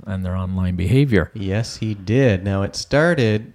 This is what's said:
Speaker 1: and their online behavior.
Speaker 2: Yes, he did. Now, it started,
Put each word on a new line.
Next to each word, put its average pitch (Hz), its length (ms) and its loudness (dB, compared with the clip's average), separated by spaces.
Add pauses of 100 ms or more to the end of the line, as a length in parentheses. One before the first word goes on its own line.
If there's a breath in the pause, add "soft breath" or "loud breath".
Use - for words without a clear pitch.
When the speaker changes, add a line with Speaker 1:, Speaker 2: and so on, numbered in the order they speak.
Speaker 1:
and 95 180 -6
their 92 120 -4
online 92 400 -2
behavior. 98 580 2
Speaker 2:
Yes, 101 440 -4
he 110 180 -4
did. 101 480 2
Now, 98 180 0
it - 140 -4
started, 135 800 0